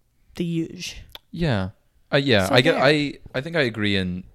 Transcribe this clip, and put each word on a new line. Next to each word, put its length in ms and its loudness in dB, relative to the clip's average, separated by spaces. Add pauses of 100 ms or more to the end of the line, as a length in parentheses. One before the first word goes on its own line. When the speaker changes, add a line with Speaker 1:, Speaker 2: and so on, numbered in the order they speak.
(340)
Speaker 1:
the 100 -6
huge. 520 -6 (340)
Speaker 2:
Yeah. 400 -2 (420)
Uh, 40 2
yeah. 320 4
Speaker 1:
So 80 0
Speaker 2:
I 40 8
get, 120 4
Speaker 1:
there. 100 0
Speaker 2:
I, 320 2 (180)
I 80 -4
think 140 -10
I 80 0
agree 320 0
in, 300 -2 (100)